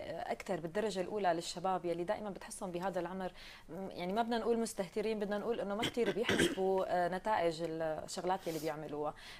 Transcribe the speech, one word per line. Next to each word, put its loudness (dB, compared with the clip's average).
أكثر -2
بالدرجة 0
الأولى 4
للشباب 0
يلي 0
دائمًا -2
بتحسهم -8
بهذا 0
العمر، -4
م-، -10
يعني -2
ما 2
بدنا 2
نقول 4
مستهترين، 0
بدنا 0
نقول 0
إنه 0
ما 0
كتير 2
بيحسبوا، 4
آه، 4
نتائج 2
الشغلات -2
يلي -2
بيعملوها. -2